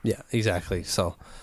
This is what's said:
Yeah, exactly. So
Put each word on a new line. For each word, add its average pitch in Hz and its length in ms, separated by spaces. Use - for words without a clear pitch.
Yeah, 110 160
exactly. 95 540
So - 320